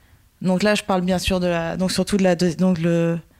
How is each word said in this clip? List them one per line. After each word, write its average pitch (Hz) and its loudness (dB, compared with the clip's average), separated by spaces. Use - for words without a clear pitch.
Donc 180 0
là, 214 2
je 202 -4
parle 185 -2
bien 180 0
sûr 185 -2
de 180 0
la, 170 -4
donc 185 -2
surtout 190 0
de 190 2
la, 185 4
de, 175 0
donc 180 0
le, 170 0